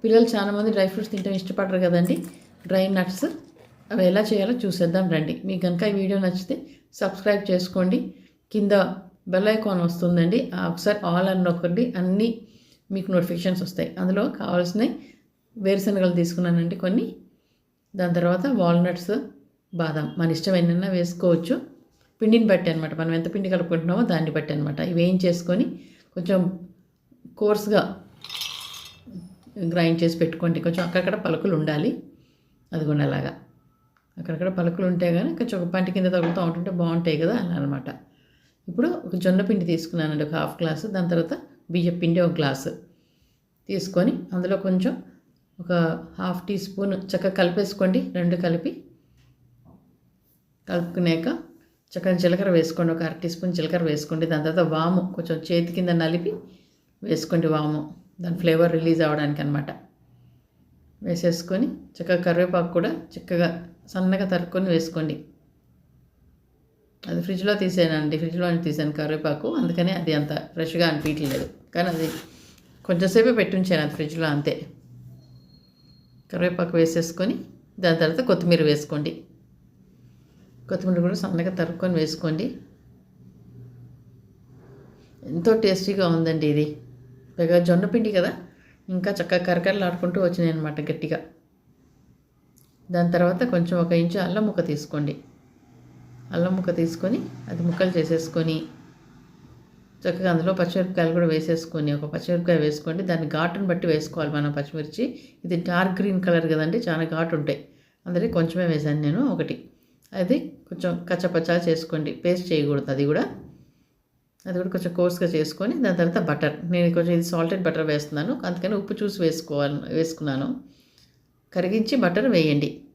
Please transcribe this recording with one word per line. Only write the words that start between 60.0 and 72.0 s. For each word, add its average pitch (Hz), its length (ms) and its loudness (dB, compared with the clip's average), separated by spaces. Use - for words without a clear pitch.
వేసేసుకొని 175 640 0
చక్కగా 175 300 0
కరివేపాకు 175 500 2
కూడా 170 140 2
చక్కగా 170 340 0
సన్నగా 190 400 0
తరుక్కొని 185 400 -2
వేసుకోండి. 160 440 -2
అది 170 260 -4
ఫ్రిడ్జ్లో 196 340 0
తీసానండి, 160 600 2
ఫ్రిడ్జ్లో 170 280 -2
నుంచి 170 180 0
తీసాను 147 300 -2
కరివేపాకు, 156 520 -2
అందుకని 175 380 0
అది 160 180 0
అంత 147 140 -2
ఫ్రెష్గా 165 340 0
అనిపించలేదు. 147 580 -2
కానీ 175 180 0
అది 160 160 -2